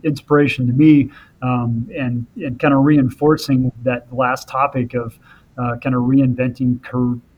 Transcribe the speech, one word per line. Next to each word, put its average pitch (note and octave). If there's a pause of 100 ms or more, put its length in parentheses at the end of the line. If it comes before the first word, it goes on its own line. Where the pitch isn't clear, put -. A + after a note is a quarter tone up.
inspiration C#3+
to A#2+
me, C#3+ (300)
um, A#2+
and, A#2+ (120)
and C#3
kinda C#3+
reinforcing C#3 (140)
that B2
last B2+
topic C3
of, A#2 (380)
uh, A#2+
kinda B2+
reinventing B2
car-, B2 (180)